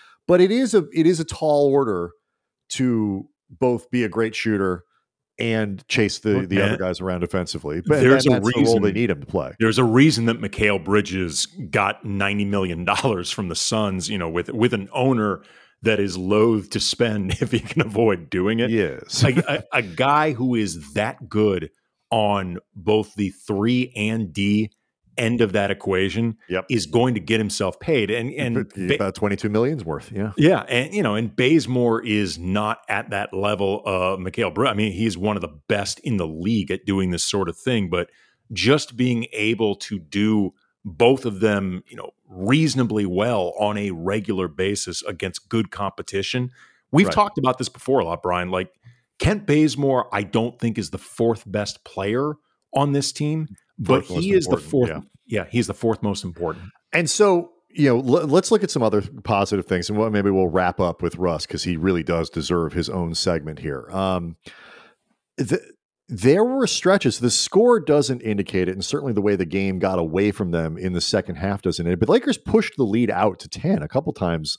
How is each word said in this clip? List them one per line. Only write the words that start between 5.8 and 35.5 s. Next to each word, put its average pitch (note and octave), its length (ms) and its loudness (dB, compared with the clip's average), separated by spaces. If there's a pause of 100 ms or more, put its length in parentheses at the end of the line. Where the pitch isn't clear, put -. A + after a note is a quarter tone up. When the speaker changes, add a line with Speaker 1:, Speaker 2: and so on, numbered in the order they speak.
Speaker 1:
chase G#2 320 0
the, G#2+ 120 -2
Speaker 2:
Look, F#2+ 180 2
Speaker 1:
the G2 140 2
other G2+ 80 2
Speaker 2:
man, A#2 80 -2
Speaker 1:
guys F#2 240 -4
around F2+ 180 -4
defensively. E2+ 640 -4
But D3+ 140 4
Speaker 2:
there's C3 240 6
Speaker 1:
and C3 120 6
Speaker 2:
a G2+ 40 2
Speaker 1:
that's A2 140 0
the A#2+ 80 4
role A#2 180 6
they G#2 80 4
Speaker 2:
reason, F#2 60 0
Speaker 1:
need A2 160 0
him E2+ 100 -2
to C#3 60 -16
play. C#2 340 -4
Speaker 2:
there's A2 180 2
a B2+ 60 6
reason A#2+ 400 6
that A#2 160 0
Mikal G2+ 420 0
Bridges F#2 640 0 (260)
got G#2 340 0
ninety G2+ 420 -2
million F#2 400 -2
dollars G2+ 440 0
from F#2+ 200 -6
the E2 60 -6
Suns, F#2+ 520 -2
you G2+ 80 -6
know, E2+ 140 -4
with, E2+ 180 -4
with A#2+ 240 0
an G2 200 -6
owner A#2+ 500 0 (400)
that A2 180 2
is F#2+ 160 -2
loath G#2 540 2
to G#2 100 -4
spend G#2+ 520 -2
<laughs> - 100 -4
if C3 100 -2
he A2+ 80 0
can - 220 -4
avoid G#2 480 0
doing G2+ 300 0
it. A#2+ 100 0
Speaker 1:
Yes. F2+ 520 -2
Speaker 2:
A, C3 240 4
a, - 320 -4
a B2 40 0
guy D3 500 2
who B2+ 220 -2
is F2 400 -4
that G#2+ 340 -4
good G#2 420 0 (400)
on G2+ 480 0 (180)
both G#2 400 0
the G2+ 140 0
three A#2+ 640 0
and G#2+ 360 -2
D G#2 380 0 (480)
end A#2 220 0
of G#2+ 120 2
that G2 180 0
equation G2 640 -2 (120)
Speaker 1:
Yep. F#2 220 -4
Speaker 2:
is G#2+ 160 0
going A#2+ 280 2
to G#2+ 60 -4
get A2 200 0
himself G2+ 400 -4
paid. B2 280 0
And, A#2 260 -2
and B2+ 200 -4
Speaker 1:
But B2 200 -4
Speaker 2:
Ba- F#2+ 200 -2
Speaker 1:
about G2 220 -2
twenty-two G2+ 320 -2
million's A#2 360 0
worth, D#2 280 -8
yeah. G#2 240 -6
Speaker 2:
Yeah, D3+ 320 6
and, C3+ 260 -2
you G#3 80 0
know, G#2+ 140 0
and A2 180 -4
Bazemore B2 720 2
is G#2 340 -2
not G#2 500 -2
at G#2+ 220 -4
that G2+ 240 -6
level G2+ 500 -2
of F#2 360 -2
Mikal F#2 340 -4
Bridges. A#2+ 160 0
I G#2+ 40 -2
mean, G#2 180 0
he's F#2+ 260 -2
one G#2 180 -2
of F#2+ 40 -4
the D#2 160 -10 (100)